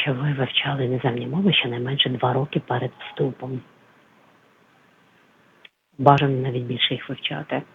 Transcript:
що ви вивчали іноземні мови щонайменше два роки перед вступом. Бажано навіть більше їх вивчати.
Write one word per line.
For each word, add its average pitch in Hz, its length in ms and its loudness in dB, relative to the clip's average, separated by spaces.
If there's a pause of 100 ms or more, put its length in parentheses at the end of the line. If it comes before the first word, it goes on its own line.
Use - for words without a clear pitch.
що 143 120 0
ви 143 200 0
вивчали 135 520 -2
іноземні 123 420 0
мови 170 260 2
щонайменше 123 560 0
два 127 240 0
роки 143 260 0
перед 123 400 -2
вступом. 131 640 -4 (2250)
Бажано 139 440 6
навіть 123 220 -2
більше 123 300 -2
їх - 160 -6
вивчати. 135 520 -6 (120)